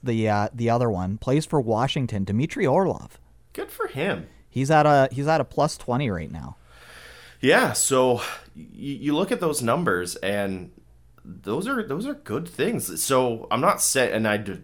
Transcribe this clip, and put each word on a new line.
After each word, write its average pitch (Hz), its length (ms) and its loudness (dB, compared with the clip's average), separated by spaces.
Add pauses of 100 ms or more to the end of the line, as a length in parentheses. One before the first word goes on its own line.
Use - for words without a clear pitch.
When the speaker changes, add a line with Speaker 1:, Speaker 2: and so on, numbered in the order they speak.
Speaker 1:
the, 113 260 0
uh, 104 240 2
the 117 160 -2
other 120 200 2
one. 95 280 -2
Plays 143 280 0
for 151 140 0
Washington, 113 640 0
Dmitry 131 440 0
Orlov. 160 520 0 (340)
Speaker 2:
Good 403 180 -10
for - 160 -6
him. 165 400 -4 (220)
Speaker 1:
He's 135 200 -2
at 151 160 6
a, 139 260 6
he's 139 160 -4
at 160 140 4
a 127 40 -4
plus - 320 0
twenty 127 340 -2
right 82 200 -6
now. 76 260 -12 (840)
Speaker 2:
Yeah, 160 340 4
so 127 420 4
y-, - 480 -10 (100)
you 139 420 -4
look 190 160 0
at 240 100 -2
those 151 200 0
numbers, 113 560 0
and 95 540 -4 (540)
those 110 420 -6
are, 254 180 -2
those 165 200 -6
are 285 80 -6
good 147 340 -8
things. 123 560 -4
So 127 480 0
I'm 117 80 0
not 175 220 2
sa-, - 200 2
and 110 260 2
I 104 100 2
d-, 101 260 -8